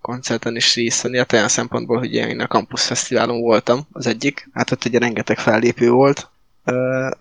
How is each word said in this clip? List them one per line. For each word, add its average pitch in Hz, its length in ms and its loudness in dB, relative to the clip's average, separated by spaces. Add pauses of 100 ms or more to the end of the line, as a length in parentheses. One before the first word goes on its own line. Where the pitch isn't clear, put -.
koncerten 117 560 -6
is - 180 2
részt 117 280 0
venni, 127 160 -4
hát - 140 0
olyan 107 160 4
szempontból, 120 500 -2
hogy 123 160 -4
én 117 260 -2
a 113 60 -2
Campus 117 400 -2
Fesztiválon 117 540 0
voltam, 117 400 2 (120)
az - 140 -10
egyik. - 460 -2
Hát - 180 -2
ott - 140 -2
ugye 117 140 0
rengeteg 110 400 0
fellépő 120 520 2
volt. 139 400 4 (340)
Ö, 131 440 -2 (120)